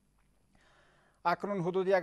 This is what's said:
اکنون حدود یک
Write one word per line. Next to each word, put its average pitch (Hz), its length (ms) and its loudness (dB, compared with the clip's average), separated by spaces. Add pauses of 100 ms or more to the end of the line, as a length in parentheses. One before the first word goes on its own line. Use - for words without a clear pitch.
(1200)
اکنون 190 360 -2
حدود 180 260 -2
یک 196 160 4